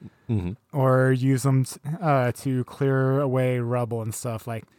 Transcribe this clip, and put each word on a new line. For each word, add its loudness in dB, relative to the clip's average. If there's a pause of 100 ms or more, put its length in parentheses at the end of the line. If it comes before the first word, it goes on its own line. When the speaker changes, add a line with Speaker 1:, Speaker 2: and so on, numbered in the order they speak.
(300)
Speaker 1:
Mm-hmm. 0 (220)
Speaker 2:
or 4
use 2
'em 4
t-, -16 (220)
uh, 2
to -4
clear 0
away 0
rubble -2
and -6
stuff. -8
Like, -10 (140)